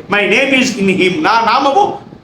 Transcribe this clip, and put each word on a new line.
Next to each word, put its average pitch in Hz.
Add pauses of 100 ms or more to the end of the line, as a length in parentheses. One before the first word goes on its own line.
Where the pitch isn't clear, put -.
(120)
my 202
name 254
is 202
in 190
him, 165
నా 190
నామము 269 (240)